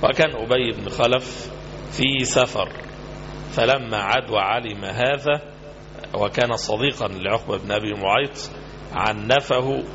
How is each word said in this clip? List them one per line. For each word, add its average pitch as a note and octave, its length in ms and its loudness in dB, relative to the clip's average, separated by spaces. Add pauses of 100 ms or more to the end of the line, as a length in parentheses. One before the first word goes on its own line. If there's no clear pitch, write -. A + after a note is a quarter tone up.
وكان D3 320 4
أبي A#2 360 2
بن G#2+ 180 -6
خلف - 600 0 (400)
في C3 340 2
سفر، A#2 440 2 (840)
فلما A#2 460 2
عاد A2+ 340 0
وعلم G#2 540 0
هذا C#3 560 2 (720)
وكان A2+ 420 2
صديقا A2 520 0
لعقبة G2 500 -2
بن G2 140 -4
أبي G#2+ 220 0
معيط G#2 580 0 (420)
عنفه B2+ 920 2 (120)